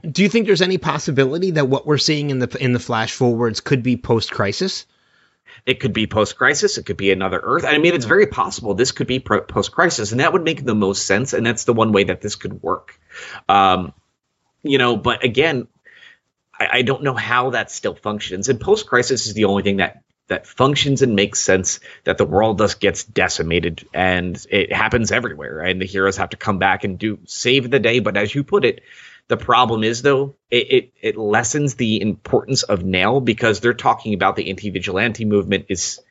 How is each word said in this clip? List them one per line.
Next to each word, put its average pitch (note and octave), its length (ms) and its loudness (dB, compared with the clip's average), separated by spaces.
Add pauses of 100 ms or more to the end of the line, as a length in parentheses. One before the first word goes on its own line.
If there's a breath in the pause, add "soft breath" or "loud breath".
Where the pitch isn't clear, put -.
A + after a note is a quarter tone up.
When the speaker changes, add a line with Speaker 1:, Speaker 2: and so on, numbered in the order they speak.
Speaker 1:
do D#3+ 120 0
you G3+ 80 4
think A3+ 160 2
there's F#3 160 4
any F#3 160 2
possibility D3+ 760 0
that D3+ 160 2
what C3 200 -2
we're D3 100 2
seeing D3 320 0
in C3 100 -2
the, B2 240 -4
in B2 100 2
the A#2+ 60 0
flash A2 340 -2
forwards A#2 480 0
could C3+ 200 0
be A#2+ 160 0
post-Crisis? - 880 -2 (800 soft breath)
Speaker 2:
It C3 140 0
could A#2 140 -2
be A2 120 0
post-Crisis. B2+ 720 0
It G#2+ 80 -8
could G2 120 -6
be F#2+ 140 2
another F#2 320 0
Earth. D3 220 -2
I D3 140 2
mean, F3 160 2
it's B2+ 100 -4
very F#3 220 4
possible G2+ 480 -4
this B2 160 2
could - 160 -6
be B2+ 120 -4
pro-, G#2+ 220 0
post-Crisis, A#2 680 -2
and A#2+ 80 0
that D#3+ 140 2
would F3+ 100 0
make D#3 200 -4
the A#2 120 0
most G2 320 0
sense, G2 260 0
and A2+ 120 0
that's A2+ 180 -2
the A#2+ 100 2
one A2 180 2
way G2+ 140 4
that F#2 160 -4
this G2+ 140 -6
could F#2+ 260 -12
work. - 380 -8 (500 loud breath)
Um, F#2 440 4 (720)
you C#3 140 2
know, A#2+ 180 2
but A2+ 280 -2
again, B2+ 440 0 (920 loud breath)
I, - 140 -2
I B2+ 100 4
don't B2+ 200 -2
know C3 120 -2
how B2 360 0
that A2+ 200 -4
still F#2+ 240 -6
functions. G#2 520 -6
And B2+ 140 0
post-Crisis B2+ 640 0
is G#2+ 60 -8
the G#2+ 120 2
only G2 180 2
thing G2 140 0
that, - 260 -2 (260)
that - 180 -4
functions C#3 540 2
and B2 140 4
makes G2+ 260 0
sense, F#2+ 400 0 (240 loud breath)
that F#2 120 0
the G#2 80 2
world G2 320 2
just G2+ 220 0
gets G2 240 0
decimated, E2+ 880 -2
and F2+ 560 0
it G2 220 0
happens A2 400 0
everywhere, D#2 480 -6
and F#2 220 -4
the F#2+ 40 -4
heroes G2 320 0
have F#2+ 120 -4
to - 80 -12
come G2+ 200 -2
back F#2+ 280 0
and F#2 120 -6
do G#2+ 280 -4
save B2 440 0
the B2+ 100 2
day. A#2 200 2
But G#2 160 -2
as G#2+ 180 -2
you C#3+ 120 -2
put G3 180 2
it, - 180 0 (500 loud breath)
the A#2 60 2
problem A2+ 480 2
is, A#2 160 -2
though, C#3 340 2 (140)
it, A#2+ 220 2
it, B2+ 300 2
it A2 160 -4
lessens A#2 580 0
the A2 260 0
importance G#2+ 640 -2
of F2+ 200 -2
Nail F#2+ 380 2
because A2+ 400 0
they're A#2+ 120 2
talking A2+ 400 -2
about F#2+ 220 0
the F#2 140 -6
anti-vigilante F#2+ 760 -4
movement G2+ 460 0
is, - 420 -6